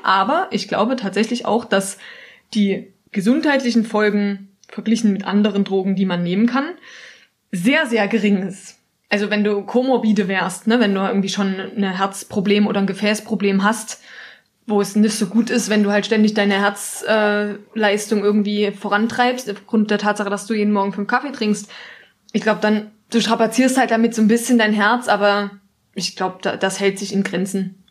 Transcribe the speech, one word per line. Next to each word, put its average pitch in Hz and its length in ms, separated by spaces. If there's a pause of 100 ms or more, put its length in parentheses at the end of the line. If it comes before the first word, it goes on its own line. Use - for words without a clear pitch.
aber 208 480
ich - 180
glaube 247 280
tatsächlich 214 500
auch, 233 180
dass 196 320 (580)
die 202 380 (200)
gesundheitlichen 247 720
Folgen 208 640 (200)
verglichen 220 440
mit 196 120
anderen 202 400
Drogen, 190 320
die 190 100
man 175 160
nehmen 185 240
kann, 262 200 (840)
sehr, 262 360
sehr 226 220
gering 208 380
ist. - 300 (360)
Also 208 160
wenn 208 140
du 202 200
komorbide 226 680
wärst, 185 400
ne, 233 100
wenn 202 160
du 190 60
irgendwie 196 300
schon 196 280
ein 202 240
Herzproblem 196 840
oder 202 100
ein 196 80
Gefäßproblem 196 760
hast, - 360 (680)
wo 208 120
es 196 140
nicht 214 240
so 208 80
gut 220 240
ist, 220 180
wenn 214 140
du 202 80
halt 202 160
ständig 214 280
deine 202 200
Herz-, 202 540
äh, 208 480 (180)
Leistung 208 480
irgendwie 208 480
vorantreibst, 226 800
aufgrund 214 400
der 208 80
Tatsache, 202 320
dass 196 160
du 226 80
jeden 208 180
Morgen 196 200
fünf 202 160
Kaffee 254 240
trinkst. 214 360 (640)
Ich - 100
glaub 214 180
dann, 214 320 (180)
du 233 100
strapazierst 233 580
halt 233 120
damit 226 240
so 220 80
ein 214 60
bisschen 233 300
dein 214 140
Herz, 220 360
aber 202 420 (460)
ich - 180
glaub, 185 280
da, - 140
das 190 220
hält 196 220
sich 202 120
in 196 120
Grenzen. 190 680